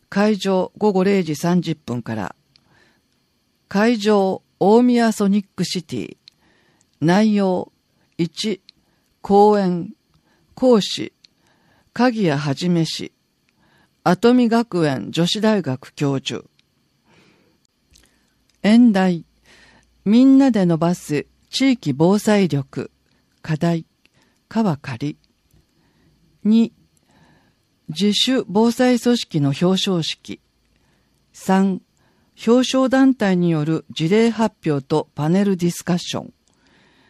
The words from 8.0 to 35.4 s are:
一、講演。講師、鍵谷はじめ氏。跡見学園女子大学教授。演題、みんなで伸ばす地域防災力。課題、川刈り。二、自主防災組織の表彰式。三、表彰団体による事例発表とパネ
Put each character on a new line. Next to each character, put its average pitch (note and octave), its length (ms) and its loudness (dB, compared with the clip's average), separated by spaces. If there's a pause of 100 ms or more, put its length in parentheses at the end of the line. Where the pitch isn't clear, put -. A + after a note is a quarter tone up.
一、 F3+ 420 -6 (640)
講 G#3 360 4
演。 F3+ 360 -2 (600)
講 B3 280 2
師、 - 320 -8 (800)
鍵 A3+ 340 0
谷 D3 120 0
は D3 160 -4
じ F3+ 140 -4
め E3+ 160 0
氏。 - 260 -10 (920)
跡 F#3 300 2
見 B3 140 4
学 G#3+ 400 -2
園 B2+ 240 -6
女 E3 160 -2
子 G#3 140 -6
大 G#3+ 200 0
学 C3 320 -8
教 C#3 240 -4
授。 B2+ 280 -10 (2250)
演 A3+ 280 6
題、 F#3 340 0 (800)
み A3+ 180 4
ん C4+ 140 6
な C4+ 120 6
で G#3+ 160 2
伸 E3+ 120 2
ば E3+ 180 0
す D3 320 -6 (220)
地 C4 240 0
域 D3+ 200 -4
防 E3+ 240 2
災 G3+ 300 2
力。 C#3 420 -6 (520)
課 D#3 160 -6
題、 E3+ 280 -2 (640)
川 G3+ 300 -2
刈 B2+ 200 -12
り。 D3 200 -8 (1300)
二、 A3 300 2 (1160)
自 F#3+ 240 -2
主 B3+ 340 -2
防 A3 240 0
災 B3+ 280 0
組 A#3+ 180 0
織 - 240 -4
の C#3 80 2
表 C3+ 160 -2
彰 F#3 360 0
式。 - 380 -12 (960)
三、 F#3+ 480 -2 (680)
表 B3 140 4
彰 C4 260 0
団 C4 260 2
体 G3 220 -2
に F3 160 0
よ D3+ 140 -2
る D#3+ 260 -4
事 D#3 160 -4
例 A3+ 220 2
発 A3 420 -4
表 C#3 140 -4
と - 280 -2
パ D3 140 -6
ネ F#3 160 2